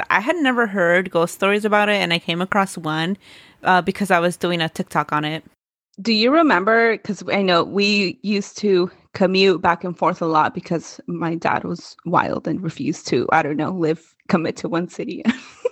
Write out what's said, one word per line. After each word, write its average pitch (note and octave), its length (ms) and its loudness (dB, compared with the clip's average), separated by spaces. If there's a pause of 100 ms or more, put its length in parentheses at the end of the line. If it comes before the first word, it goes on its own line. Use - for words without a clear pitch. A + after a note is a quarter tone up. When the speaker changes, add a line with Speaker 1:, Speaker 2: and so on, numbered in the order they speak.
Speaker 1:
I F3+ 100 4
had C#4+ 180 -2
never B3+ 300 2
heard F#3 440 2
ghost E3+ 240 0
stories G3+ 300 0
about G#3 240 2
it, G3+ 120 2
and F3 100 0
I E3+ 80 2
came E3+ 220 -4
across F#3+ 360 -2
one, D#3+ 380 -4 (480)
uh, F3+ 200 4
because G3 260 -2
I F3+ 100 6
was F3 160 0
doing F3 260 -2
a E3 80 -2
TikTok - 440 -4
on D3+ 120 0
it. D#3 180 -6 (580)
Speaker 2:
Do A#3 100 -2
you A3+ 220 2
remember? A3+ 640 4
'Cause F#3+ 340 -8
I G3+ 120 2
know F3 200 4
we G3+ 600 0
used G3+ 360 -4
to F#3 300 2 (240)
commute F#3+ 480 2
back - 220 0
and F3+ 120 -6
forth F3 280 -2
a - 20 0
lot D#3 300 0
because - 500 -6
my E3+ 300 -4
dad D3 300 -2
was F3 380 -10
wild E3 440 -2
and F3 160 -4
refused D#3 460 -6
to, A#2+ 220 0
I D#3+ 120 4
don't D3 140 -4
know, D3+ 140 -2
live, D#3+ 440 -4 (120)
commit F3 300 0
to E3+ 120 -6
one E3+ 200 -4
city. - 380 -10
<laughs> A#3+ 60 4 (380)